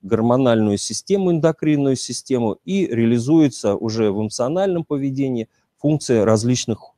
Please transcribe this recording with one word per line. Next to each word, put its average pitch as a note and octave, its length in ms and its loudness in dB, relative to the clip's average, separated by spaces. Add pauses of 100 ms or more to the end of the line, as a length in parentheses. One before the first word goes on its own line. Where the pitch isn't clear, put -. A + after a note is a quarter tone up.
гормональную A2 760 2
систему, F#3+ 520 -4
эндокринную D3+ 680 0
систему, A#2+ 680 -4
и F#3+ 220 -2
реализуется A#2+ 880 2
уже A2 340 0
в G2+ 100 -4
эмоциональном E3 640 -2
поведении C3+ 640 -4 (300)
функция C3+ 460 2
различных A2+ 540 0 (200)